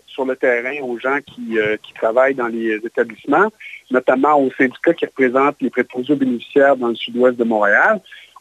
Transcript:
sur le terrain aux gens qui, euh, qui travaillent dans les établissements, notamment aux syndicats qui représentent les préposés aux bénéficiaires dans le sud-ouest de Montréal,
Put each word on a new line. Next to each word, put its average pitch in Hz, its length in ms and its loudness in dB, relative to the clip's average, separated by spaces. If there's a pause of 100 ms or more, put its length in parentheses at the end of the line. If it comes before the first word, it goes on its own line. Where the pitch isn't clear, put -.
sur - 180 -8
le 131 100 -2
terrain 127 480 -2
aux 123 160 -6
gens 131 220 -2
qui, 113 380 -8
euh, 107 240 0
qui - 100 -20
travaillent 127 420 0
dans 123 140 -4
les 113 360 -4
établissements, 135 680 -2 (380)
notamment 135 500 2
aux 131 120 0
syndicats 139 420 0
qui 160 100 -4
représentent 135 560 0
les 127 100 -2
préposés 127 440 -4
aux - 20 2
bénéficiaires 135 600 2
dans 123 120 -2
le 113 80 -2
sud-ouest 120 400 0
de 120 80 0
Montréal, 117 560 2 (400)